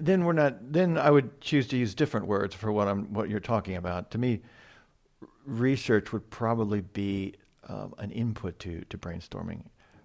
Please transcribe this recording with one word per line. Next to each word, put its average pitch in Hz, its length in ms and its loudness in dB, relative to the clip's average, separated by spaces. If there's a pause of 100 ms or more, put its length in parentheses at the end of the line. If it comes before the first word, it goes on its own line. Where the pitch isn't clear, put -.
then 175 240 4
we're 170 80 4
not, 139 400 2
then 170 240 4
I 147 140 6
would 143 320 4
choose 139 260 2
to 131 80 -2
use 117 180 0
different 107 320 0
words 98 280 0
for 107 180 -4
what 104 160 2
I'm, 98 240 -2
what 104 160 -2
you're 107 120 -2
talking 98 360 -2
about. 90 360 -6
To 113 60 -4
me, 120 220 0 (800)
r-, - 80 -20 (160)
research 123 680 0
would - 180 -6
probably 110 500 -2
be, 98 540 -4 (340)
um, 98 300 -12
an 101 120 -10
input 110 500 -6
to, 85 280 -10
to - 80 -12
brainstorming. 87 680 -10 (400)